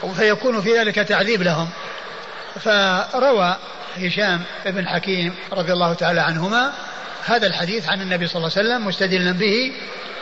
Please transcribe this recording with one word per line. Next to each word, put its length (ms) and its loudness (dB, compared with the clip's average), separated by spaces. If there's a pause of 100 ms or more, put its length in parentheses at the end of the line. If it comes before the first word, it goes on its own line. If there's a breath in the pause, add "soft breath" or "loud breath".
(160)
فيكون 460 2
في 180 4
ذلك 160 2
تعذيب 460 2
لهم. 280 2 (880)
فروى 1000 4 (400)
هشام 460 0 (220)
بن 220 -2
حكيم 480 -2 (180)
رضي 200 0
الله 200 2
تعالى 280 2
عنهما 520 0 (520)
هذا 220 4
الحديث 420 -2
عن 120 0
النبي 260 -2
صلى 80 -4
الله 220 -2
عليه 120 4
وسلم 180 0
مستدلا 440 0
به 400 0 (500)